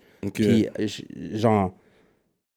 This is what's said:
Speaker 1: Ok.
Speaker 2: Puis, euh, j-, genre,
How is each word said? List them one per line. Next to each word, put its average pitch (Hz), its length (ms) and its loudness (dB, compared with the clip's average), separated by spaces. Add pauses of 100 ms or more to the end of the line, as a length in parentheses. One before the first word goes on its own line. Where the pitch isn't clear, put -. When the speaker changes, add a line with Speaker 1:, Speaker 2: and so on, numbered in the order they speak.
(260)
Speaker 1:
Ok. 98 80 -6
Speaker 2:
Puis, 110 320 2 (140)
euh, 104 80 -4
j-, - 180 -10 (280)
genre, 104 400 2 (840)